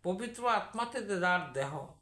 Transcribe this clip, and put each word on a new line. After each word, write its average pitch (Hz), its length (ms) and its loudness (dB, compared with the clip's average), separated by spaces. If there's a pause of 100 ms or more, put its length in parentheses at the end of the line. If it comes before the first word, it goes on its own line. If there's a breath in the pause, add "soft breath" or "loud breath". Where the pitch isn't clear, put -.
পবিত্র 226 360 -2 (180)
আত্মাতে 233 480 -4
যে 202 160 0
যার 180 200 4 (140)
দেহ 139 160 0 (280)